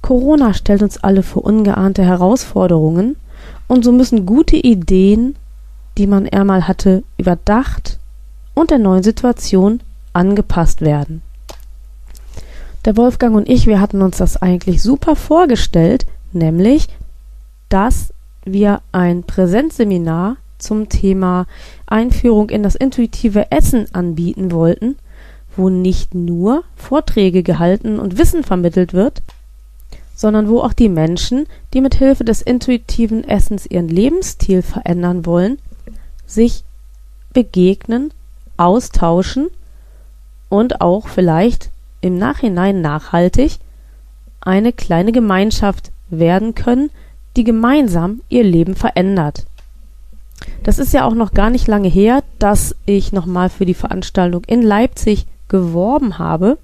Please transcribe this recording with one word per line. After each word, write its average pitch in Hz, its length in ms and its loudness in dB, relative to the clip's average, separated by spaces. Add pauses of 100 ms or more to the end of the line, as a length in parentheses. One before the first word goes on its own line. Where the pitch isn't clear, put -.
Corona 262 520 2
stellt 202 300 2
uns - 180 -4
alle 196 220 2
vor - 220 -4
ungeahnte 196 580 0
Herausforderungen 180 1120 2 (540)
und 247 160 2
so 247 80 4
müssen 240 320 2
gute 277 320 4
Ideen, 208 800 2 (600)
die 196 100 2
man 202 200 0
einmal 190 400 2
hatte, 190 380 2 (120)
überdacht 190 800 -2 (540)
und 320 160 0
der 285 100 4
neuen 185 240 2
Situation 220 760 0 (320)
angepasst 185 680 2
werden. 156 400 -2 (1600)
Der 214 140 2
Wolfgang 240 360 2
und 208 140 2
ich, - 180 6
wir 214 140 6
hatten 196 220 0
uns 185 160 0
das 180 180 0
eigentlich 180 460 2
super 285 340 2
vorgestellt, 254 880 2 (280)
nämlich, 180 560 2 (800)
dass 196 440 0 (300)
wir 202 380 0 (100)
ein 175 320 0
Präsenzseminar 190 1120 0 (220)
zum 214 300 -6
Thema 185 600 0 (380)
Einführung 220 640 2
in 208 140 -2
das 196 120 2
intuitive 233 760 -2
Essen 277 420 2
anbieten 175 580 -4
wollten, 170 440 0 (600)
wo 190 140 0
nicht 185 460 0
nur 180 480 -2 (140)
Vorträge 190 680 0
gehalten 180 560 0
und 190 180 -6
Wissen 330 240 4
vermittelt 180 520 0
wird, 208 280 -2 (960)
sondern 214 320 0
wo 226 140 2
auch 226 100 -2
die 233 160 4
Menschen, 180 580 -2 (280)
die 262 80 0
mit 262 140 2
Hilfe 269 280 4
des 226 180 0
intuitiven 233 840 -2
Essens - 400 0
ihren 175 240 -4
Lebensstil 190 720 0
verändern 175 640 -4
wollen, 180 340 -2 (640)
sich 226 380 0 (720)
begegnen, 226 800 0 (420)
austauschen 185 920 0 (960)
und 226 320 0
auch 180 300 0
vielleicht 185 600 0 (300)
im 180 180 -4
Nachhinein 196 600 -2
nachhaltig 175 800 0 (800)
eine 196 320 0
kleine 185 400 -2
Gemeinschaft 208 800 0 (180)
werden 180 460 0
können, 254 360 -2 (440)
die 240 80 0
gemeinsam 226 840 0
ihr 240 160 2
Leben 170 300 2
verändert. 180 720 -2 (1160)
Das - 160 2
ist - 140 -2
ja 262 120 2
auch 226 80 0
noch 226 180 -2
gar 202 180 2
nicht - 180 2
lange 208 200 2
her, 214 340 4 (180)
dass 208 360 0 (100)
ich 202 280 0
noch 180 120 -4
mal 180 240 -2
für - 160 -4
die 180 80 0
Veranstaltung 180 720 -4
in 240 160 0
Leipzig 214 680 0 (200)
geworben 190 720 -2
habe. 170 460 -2